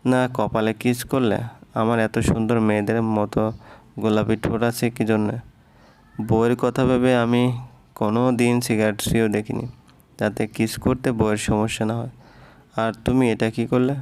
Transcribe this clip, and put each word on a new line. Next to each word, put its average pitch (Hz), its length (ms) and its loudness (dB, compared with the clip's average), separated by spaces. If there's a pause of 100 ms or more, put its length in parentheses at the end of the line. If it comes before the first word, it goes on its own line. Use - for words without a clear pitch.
না 127 280 2
কপালে 110 400 -2
কিস 123 300 -2
করলে? 117 340 -2 (360)
আমার 117 260 0
এত 110 200 0
সুন্দর 113 400 0
মেয়েদের 107 420 2
মতো 107 520 0 (460)
গোলাপি 107 360 2
ঠোঁট 113 280 -2
আছে 117 260 0
কি 113 160 -2
জন্যে? 110 320 0 (840)
বউয়ের 113 340 2
কথা 127 300 0
ভেবে 127 300 2
আমি 120 440 2 (360)
কোনো 117 360 2
দিন 120 300 2
সিগারেট 107 400 0
সিও 113 260 2
দেখিনি, 107 400 -4 (520)
যাতে 107 280 -2
কিস - 320 -4
করতে 127 320 0
বউয়ের 110 260 0
সমস্যা 110 480 -2
না 113 100 -2
হয়। 117 140 -6 (680)
আর 113 180 -2 (120)
তুমি 123 260 4
এটা 113 180 0
কি 113 180 -4
করলে? 127 340 0